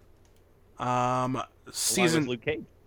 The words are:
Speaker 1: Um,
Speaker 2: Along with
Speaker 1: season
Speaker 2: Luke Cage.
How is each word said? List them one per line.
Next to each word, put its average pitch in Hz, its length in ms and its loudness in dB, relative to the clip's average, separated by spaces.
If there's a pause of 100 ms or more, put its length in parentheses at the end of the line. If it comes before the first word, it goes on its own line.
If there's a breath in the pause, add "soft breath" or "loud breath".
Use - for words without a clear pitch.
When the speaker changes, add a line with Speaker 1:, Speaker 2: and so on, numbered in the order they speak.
(760)
Speaker 1:
Um, 123 100 -6 (480)
Speaker 2:
Along 117 100 -6 (200)
with - 100 -16
Speaker 1:
season 165 520 2
Speaker 2:
Luke 123 140 -4
Cage. 156 220 -4 (240)